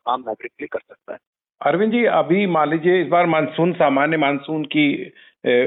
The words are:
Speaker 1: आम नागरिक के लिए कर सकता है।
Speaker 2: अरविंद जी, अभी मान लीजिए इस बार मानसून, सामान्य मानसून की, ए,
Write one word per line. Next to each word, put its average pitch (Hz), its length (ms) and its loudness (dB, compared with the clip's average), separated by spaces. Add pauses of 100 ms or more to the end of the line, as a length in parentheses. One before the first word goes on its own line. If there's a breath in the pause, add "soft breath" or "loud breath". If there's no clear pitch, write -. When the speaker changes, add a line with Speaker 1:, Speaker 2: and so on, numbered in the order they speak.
Speaker 1:
आम 127 200 -4
नागरिक 110 240 -10
के - 120 -14
लिए - 40 -12
कर - 120 -8
सकता - 340 -20
है। - 60 -16 (420)
Speaker 2:
अरविंद 180 300 0
जी, 240 140 2
अभी 175 420 2
मान 156 220 0
लीजिए 170 320 2
इस 147 60 -4
बार 175 180 2
मानसून, 160 480 0
सामान्य 151 440 2
मानसून 147 460 -2
की, 143 500 -2 (320 soft breath)
ए, 123 220 4